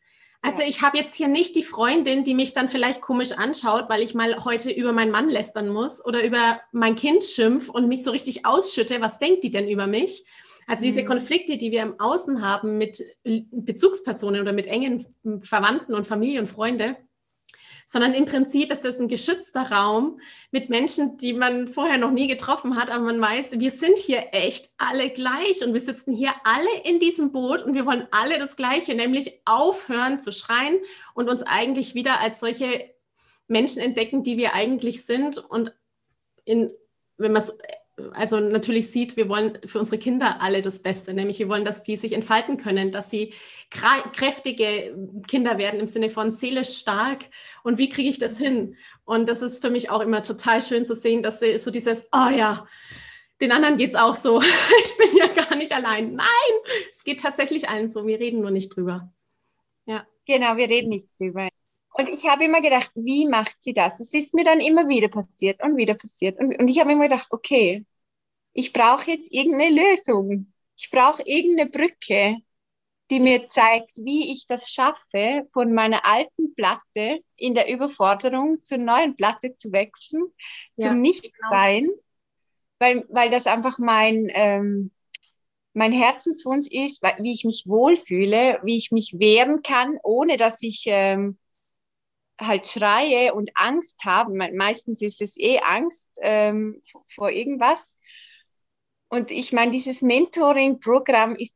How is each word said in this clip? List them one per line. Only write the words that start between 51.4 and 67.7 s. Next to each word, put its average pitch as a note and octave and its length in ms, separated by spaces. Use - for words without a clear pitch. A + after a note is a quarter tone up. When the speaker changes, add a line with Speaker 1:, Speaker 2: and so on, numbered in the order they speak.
Speaker 1:
sie A3+ 180
so A3+ 120
dieses, A3+ 420
oh B3+ 160
ja, A3 380
den B3+ 120
anderen D4 260
geht's - 180
auch A3+ 200
so. A#3 260
<laughs> - 420
Ich - 140
bin G4+ 180
ja F4+ 120
gar D#4+ 280
nicht D4+ 160
allein. A3+ 420
Nein, B3+ 120
es - 120
geht C#4+ 160
tatsächlich C#4+ 480
allen A3 200
so. G#3+ 180
Wir A3 140
reden A#3 220
nur G3+ 80
nicht F#3+ 260
drüber. F3+ 360
Ja. A3 200
Speaker 2:
Genau, B3 300
wir A#3+ 120
reden A3+ 220
nicht G3+ 180
drüber. F#3 300
Und C4+ 120
ich D4+ 180
habe C#4+ 160
immer D#4+ 160
gedacht, C4 340
wie C4 320
macht A3+ 360
sie B3+ 100
das? G#3 280
Es A#3 120
ist D4 220
mir E4+ 100
dann D#4+ 160
immer D#4 280
wieder A3 200
passiert G3 540
und D4 160
wieder G#3+ 160
passiert. F#3+ 440
Und, C4 220
und B3 80
ich B3+ 100
habe D4 140
immer D4 160
gedacht, C4 220
okay, G#3+ 560